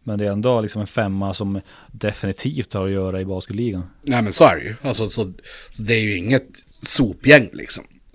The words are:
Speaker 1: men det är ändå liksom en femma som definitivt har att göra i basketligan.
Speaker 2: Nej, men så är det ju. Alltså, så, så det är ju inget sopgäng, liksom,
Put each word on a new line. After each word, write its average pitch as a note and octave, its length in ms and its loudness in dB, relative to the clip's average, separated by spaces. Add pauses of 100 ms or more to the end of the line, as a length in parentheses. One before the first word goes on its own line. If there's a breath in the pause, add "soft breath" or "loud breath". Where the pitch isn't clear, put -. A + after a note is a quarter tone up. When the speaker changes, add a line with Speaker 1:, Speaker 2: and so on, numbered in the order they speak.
Speaker 1:
men G#2 160 -4
det G#2 60 -2
är G2+ 80 0
ändå A#2 280 2
liksom G#2+ 200 -4
en G#2 60 -4
femma G2 480 -2
som G2 260 -4 (320 loud breath)
definitivt G#2+ 800 -6
har F#2+ 140 -2
att G2 60 -2
göra F#2 280 -4
i F#2 40 -6
basketligan. F#2+ 580 -6 (200)
Speaker 2:
Nej, B2 200 0
men G2+ 100 -2
så - 120 6
är G2+ 120 8
det - 80 -8
ju. A2 180 -10
Alltså, A2+ 260 -2
så, F#2 240 -4 (380 loud breath)
så - 120 -12
det A2 120 0
är A2 80 2
ju G#2 140 -2
inget A2+ 520 -2
sopgäng, B2+ 840 4
liksom, - 320 -10 (300)